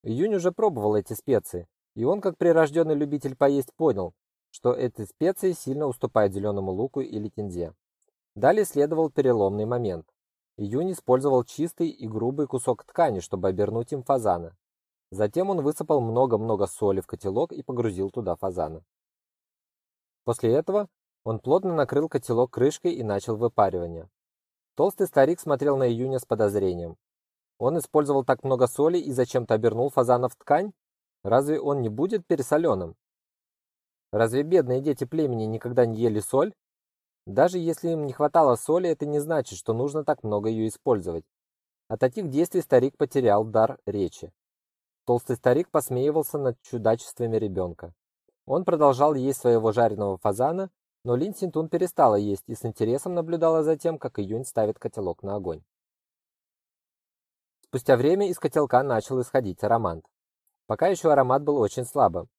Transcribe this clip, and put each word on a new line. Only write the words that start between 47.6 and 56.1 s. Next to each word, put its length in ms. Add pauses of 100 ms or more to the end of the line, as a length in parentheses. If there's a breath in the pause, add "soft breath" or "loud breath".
Он 180
продолжал 500
есть 260
своего 300
жареного 460
фазана, 540 (340)
но 120
Лин 180
Синтун 340
перестала 480
есть 300
и 80
с 100
интересом 500
наблюдала 480
за 140
тем, 220
как 200
Июнь 260
ставит 340
котелок 440
на 140
огонь. 260 (2000)